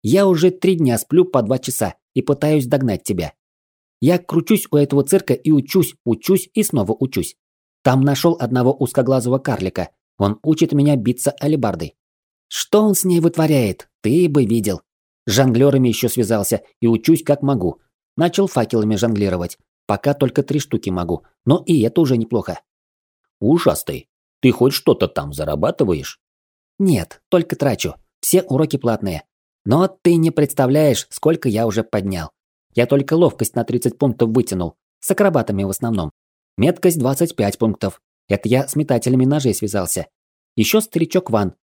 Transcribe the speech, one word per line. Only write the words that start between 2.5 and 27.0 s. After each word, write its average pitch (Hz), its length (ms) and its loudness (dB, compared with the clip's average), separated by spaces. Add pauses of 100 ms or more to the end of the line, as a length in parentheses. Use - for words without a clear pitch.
догнать 123 380 -2
тебя. 85 300 -4 (680)
Я 165 160 4
кручусь 170 540 0
у 151 60 4
этого 143 260 2
цирка - 300 0
и 151 180 -2
учусь, 151 440 0 (100)
учусь 180 480 0
и 220 100 0
снова 113 360 -2
учусь. 131 380 -4 (460)
Там 131 180 4
нашел 143 380 2
одного 127 340 0
узкоглазого 127 640 0
карлика. 95 520 -6 (280)
Он 101 260 0
учит 156 300 0
меня 147 220 2
биться 120 440 -2
алебардой. 113 560 -4 (520)
Что - 360 0
он 208 120 2
с - 100 -2
ней 175 140 2
вытворяет, 151 720 0 (120)
ты 165 260 2
бы 143 180 2
видел. 104 360 -2 (460)
С 110 40 -2
жонглерами 131 560 4
еще 113 220 0
связался 107 540 -2 (180)
и 117 60 2
учусь 117 360 2
как 139 200 0
могу. 113 360 -2 (380)
Начал 175 300 0
факелами 110 480 0
жонглировать. 98 600 -2 (300)
Пока 120 260 0
только 139 300 0
три 147 160 -4
штуки - 300 -6
могу, 87 340 -4 (220)
но 170 200 2
и 160 160 2
это 113 200 2
уже 131 160 2
неплохо. 110 420 -4 (800)
Ушастый, 135 720 0 (320)
ты 127 100 4
хоть 131 220 2
что-то - 340 0
там 73 260 -8
зарабатываешь? 76 840 -4 (580)
Нет, 151 520 -2